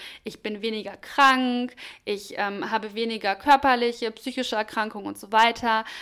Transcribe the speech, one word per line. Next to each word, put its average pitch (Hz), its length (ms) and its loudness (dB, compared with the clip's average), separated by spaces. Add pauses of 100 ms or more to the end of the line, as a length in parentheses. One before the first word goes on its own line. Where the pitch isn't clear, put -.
(260)
ich - 180 -12
bin 208 180 -6
weniger 214 360 -6
krank, 254 800 2 (280)
ich, 202 340 -8
ähm, 202 320 -4
habe 214 240 -4
weniger 220 420 -2
körperliche, 240 760 4
psychische 247 460 -4
Erkrankungen 214 500 -4
und 202 100 -10
so 202 140 -16
weiter. 226 540 2 (160)